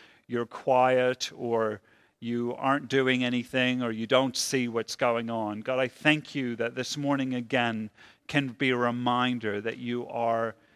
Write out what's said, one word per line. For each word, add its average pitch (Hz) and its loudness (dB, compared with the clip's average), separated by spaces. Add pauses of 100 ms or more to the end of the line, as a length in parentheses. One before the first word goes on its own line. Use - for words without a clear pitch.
(260)
you're 120 -4
quiet, 127 2
or 113 -2 (380)
you 120 -4
aren't 135 0
doing 131 4
anything, 127 0
or 117 -2
you 110 -4
don't 131 4
see 127 -2
what's 113 -4
going 117 0
on, 107 -4
God, 127 -4
I 127 0
thank 151 0
you 127 -2
that 117 -2
this 127 -6
morning 139 -2
again 117 -2 (380)
can 139 0
be 127 0
a 123 2
reminder 120 0
that 113 -4
you 120 -6
are, 117 0 (220)